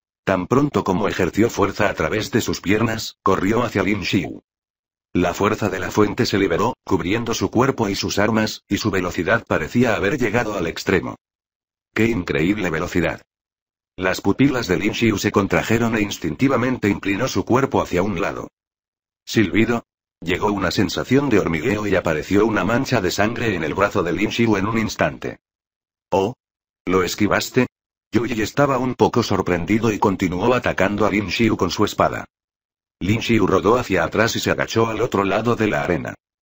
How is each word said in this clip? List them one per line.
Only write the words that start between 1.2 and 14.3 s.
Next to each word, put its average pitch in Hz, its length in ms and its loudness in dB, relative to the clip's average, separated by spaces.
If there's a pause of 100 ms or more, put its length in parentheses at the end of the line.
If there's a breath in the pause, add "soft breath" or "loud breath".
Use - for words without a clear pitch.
fuerza 98 400 0
a 87 40 -2
través 90 380 -4
de 120 80 2
sus 87 220 -4
piernas, 110 600 -2
corrió 95 420 2
hacia 104 200 0
Lin 98 220 -2
Xiu. 67 360 -2 (720)
La 90 200 0
fuerza 104 340 0
de 92 120 -4
la 87 120 -8
fuente 104 340 0
se 104 120 -2
liberó, 98 480 0
cubriendo 104 480 -2
su 98 180 -2
cuerpo 117 380 0
y 98 60 -4
sus 92 220 -4
armas, 107 520 0
y 98 80 0
su 104 140 -2
velocidad 92 540 -2
parecía 104 500 0
haber 98 220 0
llegado 113 400 -2
al 85 100 -2
extremo. 78 500 -2 (760)
¡Qué 110 120 2
increíble 92 640 0
velocidad! 80 520 -2 (760)
Las 92 240 -2
pupilas 127 460 2